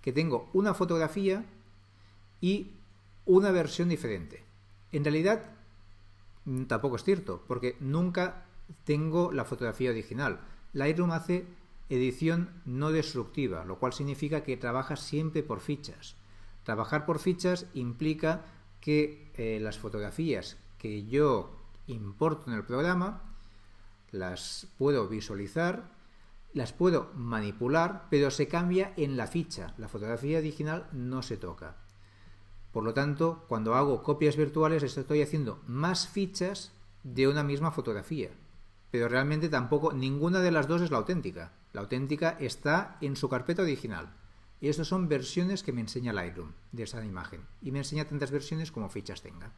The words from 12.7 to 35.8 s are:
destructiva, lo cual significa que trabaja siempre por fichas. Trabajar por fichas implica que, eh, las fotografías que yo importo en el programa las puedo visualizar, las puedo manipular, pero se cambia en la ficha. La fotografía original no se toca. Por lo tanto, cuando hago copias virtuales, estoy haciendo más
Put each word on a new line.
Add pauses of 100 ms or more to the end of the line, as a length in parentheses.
destructiva,
lo
cual
significa
que
trabaja
siempre
por
fichas. (480)
Trabajar
por
fichas
implica (340)
que,
eh,
las
fotografías (200)
que
yo (320)
importo
en
el
programa (840)
las (100)
puedo
visualizar, (600)
las
puedo
manipular,
pero
se
cambia
en
la
ficha.
La
fotografía
original
no
se
toca. (960)
Por
lo
tanto,
cuando
hago
copias
virtuales,
estoy
haciendo
más